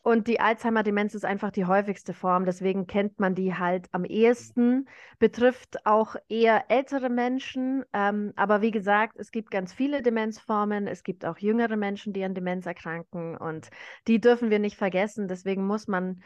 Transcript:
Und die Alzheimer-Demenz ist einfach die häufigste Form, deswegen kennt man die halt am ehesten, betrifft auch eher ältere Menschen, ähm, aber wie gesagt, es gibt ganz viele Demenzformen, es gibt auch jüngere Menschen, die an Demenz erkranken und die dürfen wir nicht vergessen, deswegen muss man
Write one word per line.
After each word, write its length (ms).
Und 260
die 120
Alzheimer-Demenz 760
ist 100
einfach 260
die 140
häufigste 480
Form, 320
deswegen 420
kennt 320
man 160
die 200
halt 360
am 140
ehesten, 840
betrifft 680
auch 300
eher 420
ältere 380
Menschen, 800
ähm, 460
aber 240
wie 100
gesagt, 460
es 140
gibt 200
ganz 220
viele 280
Demenzformen, 880
es 160
gibt 220
auch 120
jüngere 380
Menschen, 380
die 100
an 100
Demenz 320
erkranken 720
und 340
die 140
dürfen 280
wir 100
nicht 180
vergessen, 500
deswegen 400
muss 220
man 360